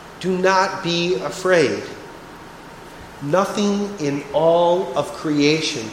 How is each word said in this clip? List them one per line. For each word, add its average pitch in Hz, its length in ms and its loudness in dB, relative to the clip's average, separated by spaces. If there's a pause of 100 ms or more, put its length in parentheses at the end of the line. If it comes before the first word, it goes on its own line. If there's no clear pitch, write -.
(200)
do 185 160 0
not 190 460 2
be 170 320 0
afraid. 147 680 2 (1400)
Nothing 202 800 0
in 143 240 -2 (100)
all 170 640 4
of 185 180 -2
creation 147 800 0